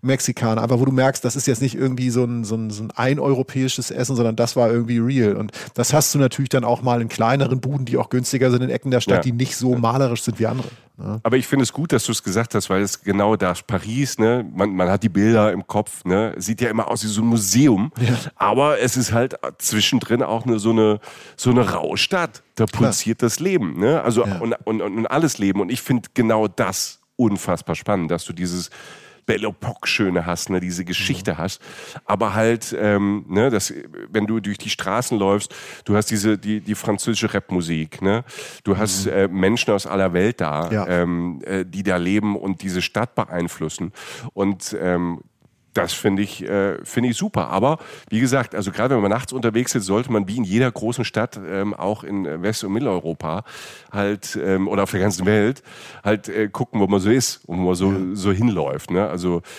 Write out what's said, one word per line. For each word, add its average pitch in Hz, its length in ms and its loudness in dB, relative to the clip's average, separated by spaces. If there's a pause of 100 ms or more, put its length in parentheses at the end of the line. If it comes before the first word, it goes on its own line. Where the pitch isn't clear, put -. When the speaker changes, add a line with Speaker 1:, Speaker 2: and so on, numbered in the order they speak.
Speaker 1:
Mexikaner, 120 600 0
einfach 117 180 2
wo 131 60 4
du 135 60 2
merkst, 131 340 2
das 120 100 -2
ist 139 120 -2
jetzt 123 140 2
nicht 139 140 -2
irgendwie 127 340 -2
so 123 140 2
ein, 120 200 -2
so 107 120 -4
ein, 110 140 -4
so 104 140 -8
ein 113 80 -10
eineuropäisches 131 1000 0
Essen, 127 240 -2
sondern 117 200 2
das 117 200 0
war 117 160 4
irgendwie 117 280 2
real. 117 360 4
Und 107 160 -6 (220)
das 120 200 0
hast 147 220 4
du 147 40 4
natürlich 135 300 2
dann 131 140 2
auch 113 180 2
mal 123 200 2
in 113 80 -2
kleineren 127 500 2
Buden, 131 260 -4
die 117 120 -2
auch 113 120 -2
günstiger 127 420 2
sind 123 120 4
in 131 60 -2
Ecken 123 220 -2
der 123 100 4
Stadt, 98 160 2
Speaker 2:
Ja. 85 40 2
Speaker 1:
die 127 100 0
nicht 123 240 -2
so 127 200 2
malerisch 120 480 2
sind 107 160 -2
wie 113 80 2
andere. 123 200 -4 (300)
Ne? 104 260 -6
Speaker 2:
Aber 120 140 4
ich 131 100 0
finde 139 160 4
es 113 100 -2
gut, 160 180 -2
dass 127 140 2
du - 60 -2
es 110 120 -2
gesagt 110 320 -2
hast, 101 140 0
weil 95 140 2
es - 180 -4
genau 101 340 2
da 90 180 0
ist, - 120 -8
Paris, 117 540 -4
ne? 117 260 2 (100)
Man, 98 200 0
man 90 140 2
hat 95 120 2
die 113 80 2
Bilder 107 420 4
im 95 140 -4
Kopf, - 400 -4
ne? 98 320 2
Sieht - 240 -4
ja 120 80 0
immer 107 180 -2
aus 117 160 -2
wie 107 40 -2
so 104 160 0
ein 117 40 4
Museum, 113 720 4
Speaker 1:
Ja. 120 140 2 (220)
Speaker 2:
aber 127 440 2
es 120 160 0
ist 127 160 0
halt 117 240 0 (220)
zwischendrin 110 640 0
auch 113 240 -2
eine, 117 140 2
so 104 100 2
eine, 107 300 4 (360)
so - 140 0
eine 120 220 6
raue 80 260 -4
Stadt. - 460 -2 (120)
Da 113 120 2
Speaker 1:
Klar. - 160 0
Speaker 2:
pulsiert 113 400 0
das 117 160 0
Leben, 143 400 0
ne? 135 240 4
Also 123 220 2
Speaker 1:
Ja. 98 120 -2
Speaker 2:
und, 113 160 -2 (120)
und, 110 180 -2
und, 101 140 -4
und 113 100 -2
alles 151 320 0
Leben. 98 220 2
Und 95 100 -2
ich 127 100 -4
finde 123 320 0
genau 110 340 4
das - 520 -4 (160)
unfassbar 95 600 0
spannend, 92 360 -2
dass 85 140 -4
du - 80 -12
dieses 87 360 -6 (580)
Belle 107 200 0
Époque - 380 -8
Schöne 87 400 0
hast, 87 240 -4
ne, 92 100 2
diese 90 240 -6
Geschichte 92 500 -2
Speaker 1:
Mhm. 78 40 -6
Speaker 2:
hast, 85 240 -6 (440)
aber 101 280 0
halt, 113 440 2
ähm, 101 520 2
ne, 107 220 4
das, 104 200 0 (400)
wenn 104 140 0
du 113 160 0
durch 101 160 -4
die - 140 -10
Straßen 110 460 -2
läufst, 98 360 2 (320)
du 107 100 2
hast 104 120 2
diese, 107 320 2
die, 107 200 -2
die 101 160 -4
französische 107 580 -2
Rapmusik, 82 680 -4
ne, 104 240 0 (400)
du 98 120 2
hast, 98 280 -2
Speaker 1:
Mhm. - 80 -2
Speaker 2:
äh, 98 160 2
Menschen 98 440 2
aus 98 140 0
aller 95 240 0
Welt 95 300 0
da, 78 300 -2
Speaker 1:
Ja. 104 160 -2
Speaker 2:
ähm, 87 580 0
äh, 95 200 -4
die 92 180 -8
da 92 140 0
leben 101 380 0
und 95 280 -6
diese 90 180 -2
Stadt 107 340 -4
beeinflussen 87 800 -6 (400)
und, 98 480 -2
ähm, 87 400 -2 (520)
das 87 200 -2
finde 98 280 0
ich, 95 260 -6
äh, 98 380 0
finde 123 240 0
ich 113 80 -2
super. 113 320 -2
Aber 127 300 2 (300)
wie 110 100 0
gesagt, 127 360 0
also 95 160 -4
gerade 127 240 0
wenn 110 60 4
man 101 100 4
nachts 127 220 -2
unterwegs 117 420 0
ist, 107 100 -2
sollte 107 260 0
man 104 160 2
wie 104 100 -6
in 123 60 -2
jeder 110 280 2
großen 120 320 -4
Stadt, - 440 -4
ähm, 98 260 -2
auch 101 300 -4
in, 98 220 -6
äh, 78 160 -6
West- 107 220 -4
und 98 100 -4
Mitteleuropa 90 680 -2 (480)
halt, 101 500 -4
ähm, 95 260 0
oder 98 160 0
auf - 80 -4
der 101 80 -2
ganzen 92 260 0
Welt 107 380 2 (400)
halt, 104 260 -2
äh, 104 200 0
gucken, - 300 -4
wo 98 80 4
man 101 120 4
so 92 100 0
ist 127 380 2
und 87 120 -6
wo 90 60 0
man 90 100 2
so, 95 160 2
Speaker 1:
Ja. 98 60 0 (160)
Speaker 2:
so 101 180 0
hinläuft, 87 600 0
ne? 92 160 2
Also 87 340 0 (180)